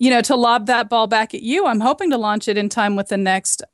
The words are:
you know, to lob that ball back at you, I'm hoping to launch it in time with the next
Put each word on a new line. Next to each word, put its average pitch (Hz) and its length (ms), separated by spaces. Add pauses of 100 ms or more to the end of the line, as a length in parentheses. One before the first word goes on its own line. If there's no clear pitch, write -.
you 254 100
know, 240 120
to 277 120
lob 240 320
that 240 240
ball 226 160
back 220 280
at 208 80
you, 320 240
I'm 226 140
hoping 294 300
to 254 80
launch 214 300
it 208 100
in 208 100
time 208 280
with 196 120
the 202 80
next 190 460 (120)